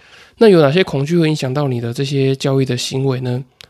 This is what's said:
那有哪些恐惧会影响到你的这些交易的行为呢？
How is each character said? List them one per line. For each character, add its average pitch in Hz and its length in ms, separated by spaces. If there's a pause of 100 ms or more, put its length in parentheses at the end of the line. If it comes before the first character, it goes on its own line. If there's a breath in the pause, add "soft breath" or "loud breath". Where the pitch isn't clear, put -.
(360 soft breath)
那 233 100
有 185 140
哪 139 100
些 180 140
恐 139 200
惧 170 140
会 156 120
影 156 40
响 135 180
到 143 160
你 123 120
的 120 140
这 143 100
些 135 320
交 135 240
易 135 60
的 127 100
行 135 300
为 131 160
呢？ 127 200 (280 loud breath)